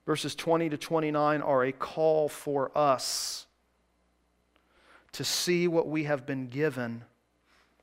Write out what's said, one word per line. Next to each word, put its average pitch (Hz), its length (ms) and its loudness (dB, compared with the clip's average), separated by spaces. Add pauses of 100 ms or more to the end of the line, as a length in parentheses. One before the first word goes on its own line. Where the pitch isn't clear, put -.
Verses 151 280 -2
twenty 165 340 2
to 147 100 -4
twenty-nine 151 680 0
are 135 200 4
a 135 80 0
call 156 560 2
for 139 480 -4
us - 720 0 (1700)
to 143 100 -6
see 175 440 2
what 165 200 2
we 156 180 -2
have 139 200 -2
been 131 220 -6
given, 123 560 -2 (800)